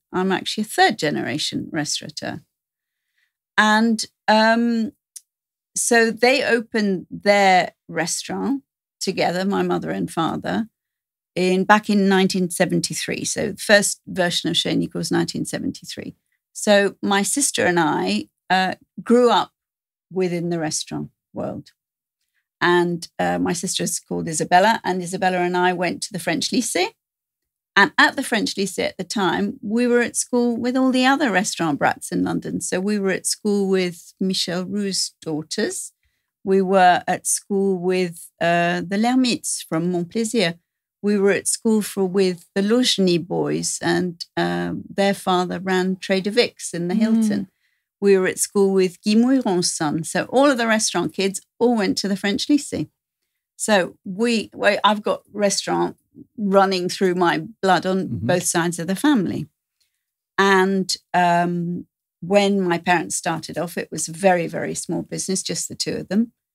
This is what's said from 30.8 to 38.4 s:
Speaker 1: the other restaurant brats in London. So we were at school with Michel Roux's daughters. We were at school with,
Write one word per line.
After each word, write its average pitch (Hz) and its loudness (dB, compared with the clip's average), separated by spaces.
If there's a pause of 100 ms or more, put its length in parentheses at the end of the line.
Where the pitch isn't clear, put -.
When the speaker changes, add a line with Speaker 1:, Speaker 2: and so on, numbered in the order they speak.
Speaker 1:
the 254 4
other 269 4
restaurant 165 0
brats - -2
in 180 -2
London. 170 -4
So 180 -4
we 208 0
were 196 0
at - -2
school 202 0
with 180 -2
Michel 185 -2
Roux's 196 -4 (100)
daughters. 160 -6 (500)
We 196 2
were 180 4
at - -2
school 196 -2
with, 180 -2 (120)